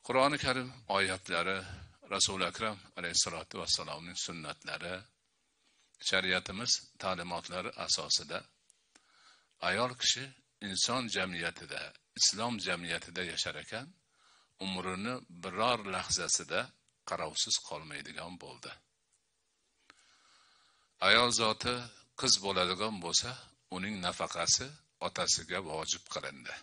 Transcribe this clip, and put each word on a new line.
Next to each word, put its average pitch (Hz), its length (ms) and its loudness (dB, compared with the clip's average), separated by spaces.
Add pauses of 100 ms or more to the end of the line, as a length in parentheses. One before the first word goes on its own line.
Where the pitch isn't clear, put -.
Qur'oni 131 340 6
Karim 127 300 0 (160)
oyatlari, 95 720 2 (440)
Rasul 95 400 0
Akram 104 340 -2 (140)
alayhissalatu 85 680 -2
vassalomning 85 600 -4
sunnatlari, 87 800 -6 (1040)
shariatimiz 95 720 2 (220)
ta'limotlari 90 800 -4
asosida 82 640 0 (1200)
ayol 104 320 2
kishi - 300 2 (340)
inson 104 500 0
jamiyatida, 92 760 -2 (300)
islom 117 460 2
jamiyatida 87 640 -4
yashar 87 340 -4
ekan, 117 300 -8 (720)
umrini 92 540 -2 (200)
biror 95 500 2
lahzasida 90 760 0 (460)
qarovsiz - 520 0
qolmaydigan - 800 -8
bo'ldi. - 320 -14 (2250)
Ayol 113 300 8
zoti 113 440 2 (380)
qiz 127 260 4
bo'ladigan 95 640 2
bo'lsa, 85 300 0 (380)
uning 95 300 -4
nafaqasi 87 680 0 (320)
otasiga 85 640 0
vojib 80 460 -4
qilindi. 67 560 -8